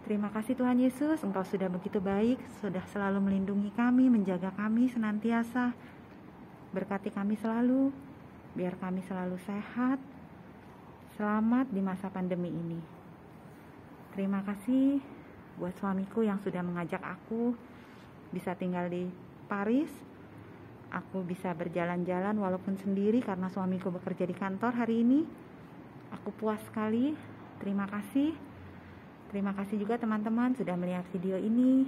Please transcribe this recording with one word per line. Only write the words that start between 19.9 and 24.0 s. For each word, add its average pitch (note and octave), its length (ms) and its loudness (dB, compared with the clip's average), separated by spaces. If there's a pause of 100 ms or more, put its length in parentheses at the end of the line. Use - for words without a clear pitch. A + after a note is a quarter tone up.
Aku F#3+ 320 -6
bisa F3+ 320 -4
berjalan-jalan F3 880 0
walaupun F#3+ 400 0
sendiri G3+ 400 4
karena F#3 320 -2
suamiku F#3 400 -2
bekerja F3+ 320 -2